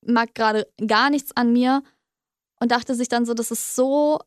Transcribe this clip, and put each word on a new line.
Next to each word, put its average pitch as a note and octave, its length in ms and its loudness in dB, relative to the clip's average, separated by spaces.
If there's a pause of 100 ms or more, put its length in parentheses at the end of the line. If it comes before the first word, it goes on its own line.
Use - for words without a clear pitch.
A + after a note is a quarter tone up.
mag A#3 300 0
gerade G#3+ 320 0 (200)
gar A3 240 2
nichts C#4+ 260 -4
an A#3+ 160 2
mir.“ B3+ 300 2 (760)
Und A#3+ 120 0
dachte A#3+ 220 -2
sich A#3+ 140 -4
dann A#3+ 160 0
so, A#3 100 -4
das A3+ 160 -4
ist - 260 -8
so D4 500 2